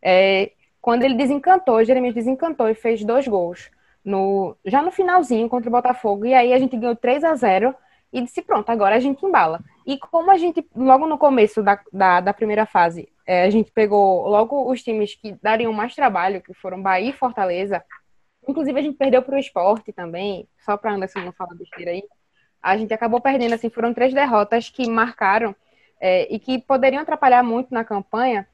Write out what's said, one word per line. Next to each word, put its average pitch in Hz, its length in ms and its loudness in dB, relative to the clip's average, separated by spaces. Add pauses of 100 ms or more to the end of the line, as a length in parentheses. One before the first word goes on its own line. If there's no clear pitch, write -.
É, 190 500 2 (300)
quando 240 220 0
ele 269 100 2
desencantou, 277 720 2
Jeremias 247 320 0
desencantou 262 520 -2
e 220 60 0
fez 220 320 -4
dois 262 220 0
gols. 180 420 -4 (340)
No, 196 640 -2
já 233 160 0
no 339 100 -2
finalzinho 339 560 0
contra 240 220 -4
o - 20 -2
Botafogo, 233 540 0
e 254 80 2
aí 247 180 6
a 254 60 4
gente 262 180 0
ganhou 240 200 -2
três 262 280 -2
a 320 120 2
zero 220 400 2 (360)
e 240 80 -6
disse, 247 220 -8
pronto, 415 300 -2
agora 208 240 2
a 247 40 4
gente 269 240 -2
embala. 185 380 0 (240)
E 277 140 -6
como 339 320 0
a 381 60 8
gente, 339 380 -2
logo 262 300 4
no 311 140 -2
começo 240 420 4
da, 202 180 2 (140)
da, 185 280 2
da 196 120 -2
primeira 214 320 -2
fase, 170 420 -2 (180)
é, 180 180 2
a 190 80 4
gente 214 200 2
pegou 202 560 2
logo 233 420 0
os 247 120 -4
times 214 320 -4
que 208 300 -16
dariam 226 280 0
mais 220 220 -6
trabalho, 196 480 -2
que - 140 -20
foram 185 260 -12
Bahia 190 300 -2
e - 20 -10
Fortaleza, 196 680 -4 (680)
inclusive 277 300 -2
a 285 40 -2
gente 294 140 -6
perdeu 262 240 2
pro 269 160 -4
Sport 214 580 -2
também, 180 540 -10 (160)
só 208 100 -2
pra 208 180 -6
Anderson 190 260 -6
não 180 120 -10
falar 175 220 -14
besteira 175 380 -14
aí, 190 120 -8 (580)
a 190 140 0
gente 220 200 -4
acabou 233 260 -2
perdendo, 240 320 0
assim, 226 160 -4
foram 233 240 -4
três 254 180 2
derrotas 233 580 0
que 247 200 -4
marcaram, 226 680 0 (440)
é, 185 340 2
e 220 60 -6
que 262 180 -4
poderiam 269 460 0
atrapalhar 262 400 4
muito 240 280 -4
na 226 140 -4
campanha. 214 680 -4